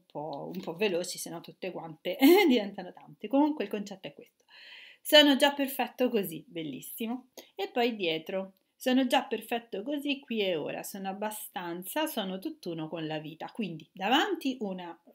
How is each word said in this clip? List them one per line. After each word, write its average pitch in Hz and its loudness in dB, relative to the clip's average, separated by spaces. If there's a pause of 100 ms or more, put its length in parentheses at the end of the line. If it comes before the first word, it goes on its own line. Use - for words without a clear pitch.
po', 151 -8
un 185 -8
po' 175 -8
veloci, 175 0
se - -10
no 170 -10
tutte 180 -10
quante 165 -6
<laughs> 359 10
diventano 202 2
tante. - -16
Comunque 285 2
il 202 -10
concetto 202 -8
è - -12
questo. - -20 (560)
"Sono 285 8
già 285 6
perfetto 262 -2
così", 165 -2
bellissimo. 165 -8 (260)
E 392 -6
poi 240 0
dietro: 190 -4 (200)
"Sono 254 2
già 269 4
perfetto 220 -6
così, 277 -4
qui 226 -4
e 185 0
ora, 156 -6
sono 190 -10
abbastanza, 190 -6
sono 190 -4
tutt'uno 165 -8
con 160 -6
la 156 -4
vita." - -12
Quindi 170 -8
davanti 269 0
una, 180 -8 (160)